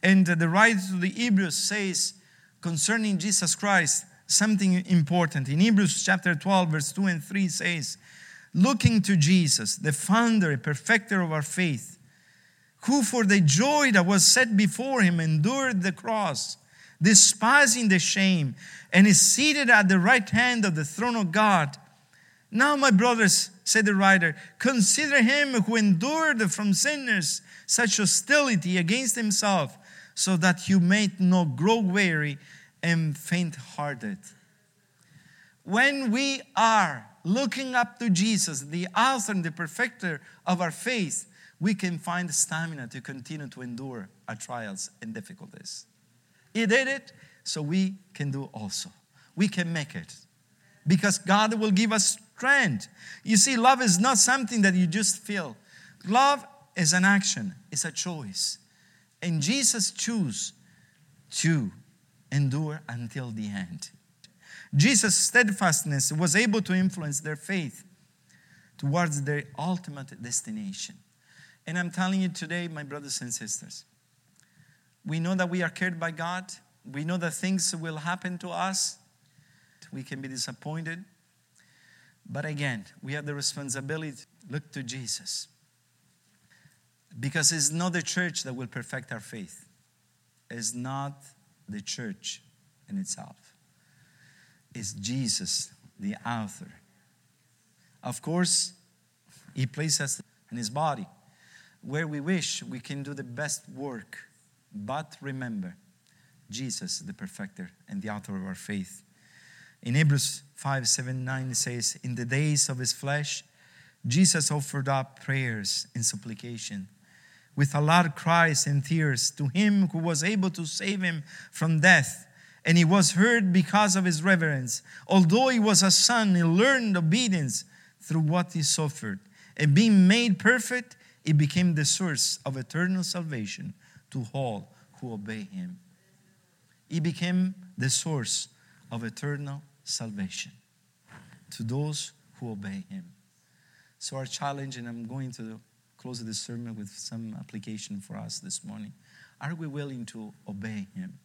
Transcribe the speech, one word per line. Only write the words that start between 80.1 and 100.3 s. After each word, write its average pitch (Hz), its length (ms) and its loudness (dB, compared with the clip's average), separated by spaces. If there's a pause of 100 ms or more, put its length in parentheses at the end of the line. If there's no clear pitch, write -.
be 135 60 -12
disappointed. 160 760 -10 (1200)
But 143 220 -10
again, 139 400 -6 (160)
we 135 100 -10
have 147 140 -8
the 147 80 -8
responsibility 139 840 -8
to - 100 -20 (220)
look 147 240 -12
to 139 100 -12
Jesus. 127 640 -10 (1700)
Because 143 320 0
it's 151 180 -2
not 170 220 -4
the 170 80 -2
church 175 440 -6
that 131 100 -10
will 123 140 -10
perfect 127 440 -12
our 113 80 -12
faith. - 480 -16 (840)
It's 117 220 -8
not 135 500 -8 (460)
the 101 140 -12
church - 600 -12 (460)
in - 80 -10
itself. - 400 -10 (1400)
Is 113 200 -8
Jesus, 107 800 -4 (260)
the 101 180 -6 (100)
author. 110 460 -8 (1300)
Of - 200 -12
course, 170 500 -2 (800)
he 131 120 -2
places 147 340 -4
us 139 220 -8 (280)